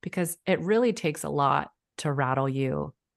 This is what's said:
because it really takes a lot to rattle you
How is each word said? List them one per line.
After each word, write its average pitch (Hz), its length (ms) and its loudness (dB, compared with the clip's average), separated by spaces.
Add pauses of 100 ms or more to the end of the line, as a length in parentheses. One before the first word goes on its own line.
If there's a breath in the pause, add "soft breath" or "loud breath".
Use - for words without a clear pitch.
because 175 440 -4
it 185 140 2
really 214 320 2
takes 156 300 -2
a 151 60 -6
lot 143 420 2 (280)
to 151 140 -2
rattle 135 360 0
you 135 460 -2 (220)